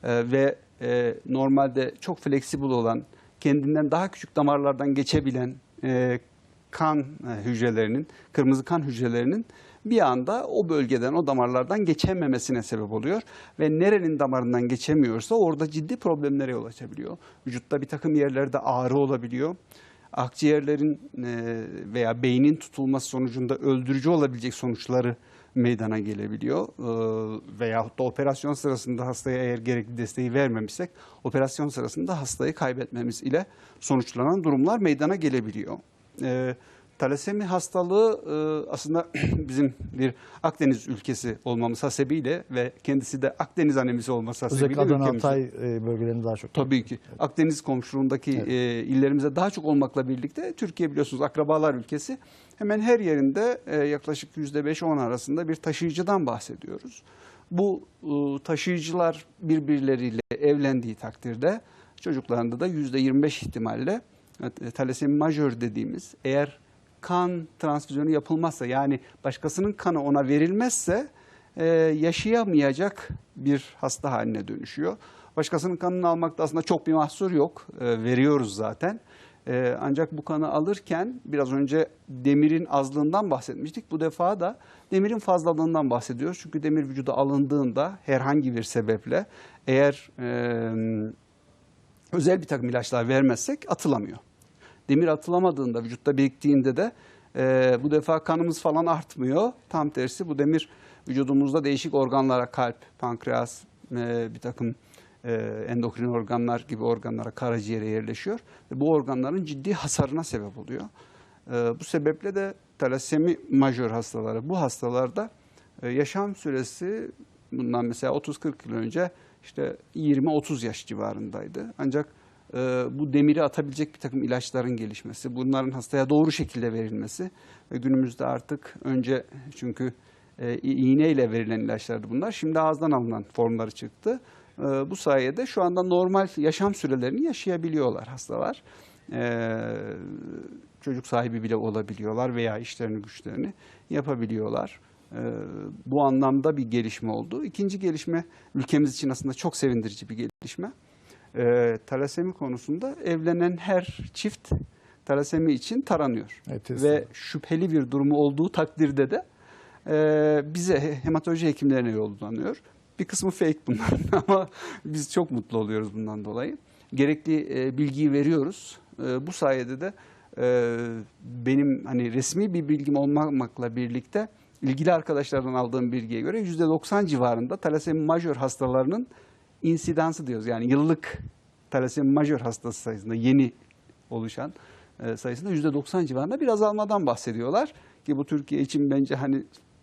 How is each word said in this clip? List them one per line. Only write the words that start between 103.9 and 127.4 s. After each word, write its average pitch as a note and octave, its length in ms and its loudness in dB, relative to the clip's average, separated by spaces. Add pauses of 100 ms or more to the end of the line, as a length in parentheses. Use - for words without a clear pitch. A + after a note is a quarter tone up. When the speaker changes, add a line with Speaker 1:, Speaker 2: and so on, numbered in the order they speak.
Speaker 1:
e, A#2+ 420 -2
bir A#2 40 -16
takım, A#2+ 360 -6 (500)
e, A#2 80 -4 (360)
endokrin A#2 380 -2
organlar A#2+ 640 -2
gibi A2 160 -6
organlara, A#2 460 -2
karaciğere A2 560 -4
yerleşiyor. A2+ 540 -4 (320)
Ve C3 80 -6
bu D3+ 100 4
organların C#3 540 0
ciddi D3 300 -4
hasarına D3+ 500 -2
sebep G#2 340 -8
oluyor. A#2+ 240 -10 (720)
E, A#2 280 0
bu - 40 -12
sebeple D#3 500 -2
de G3 200 -4 (240)
talasemi D3 580 2 (140)
majör B2+ 400 4
hastaları, A2+ 580 -4
bu F3+ 120 -2
hastalarda, C3 720 -2 (520)
e, B2 60 -6
yaşam F#3 480 -2
süresi F3 720 -6 (420)
bundan B2 320 -2
mesela A#2+ 280 -2
otuz C#3+ 260 -4
kırk - 280 -8
yıl A2+ 80 -8
önce A#2 360 -2 (320)
işte - 340 -6 (180)
yirmi D3 360 2
otuz D3 320 -2
yaş A2+ 240 -6
civarındaydı. G#2+ 920 -8
Ancak, C#3+ 300 -2 (460)
e, B2+ 360 -2
bu C#3 220 -4
demiri D3 300 6
atabilecek D3 520 -2
bir - 40 -20
takım C3 240 -4
ilaçların B2 540 -2
gelişmesi, A2 600 -10
bunların C3 340 0
hastaya C3 400 -2
doğru D3+ 220 6
şekilde A#2 400 -4
verilmesi A2 580 -6 (420)